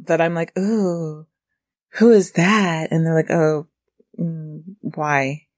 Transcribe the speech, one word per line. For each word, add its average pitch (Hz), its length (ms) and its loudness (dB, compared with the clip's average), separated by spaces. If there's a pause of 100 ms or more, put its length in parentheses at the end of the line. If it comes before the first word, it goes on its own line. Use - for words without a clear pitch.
that 165 120 2
I'm 170 160 0
like, 165 240 -4
"Ooh, 175 680 -4 (680)
who 233 180 6
is 202 220 4
that?" 175 580 0
And 160 140 0
they're 165 100 0
like, 160 160 0
"Oh, 156 360 0 (520)
mm, 156 440 -8 (180)
why? 147 680 -4 (100)